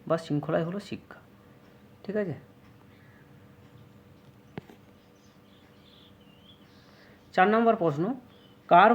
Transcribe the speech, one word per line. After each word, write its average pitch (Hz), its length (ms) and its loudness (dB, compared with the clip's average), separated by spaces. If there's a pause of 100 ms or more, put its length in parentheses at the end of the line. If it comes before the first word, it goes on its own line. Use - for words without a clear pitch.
বা 165 160 0
শৃঙ্খলাই 160 440 -4
হলো 185 100 -10 (100)
শিক্ষা, - 320 -18 (840)
ঠিক 202 180 -8
আছে। 165 140 -8 (4000)
চার 190 200 4
নম্বর 226 280 2
প্রশ্ন, 156 220 -2 (640)
কার 185 260 6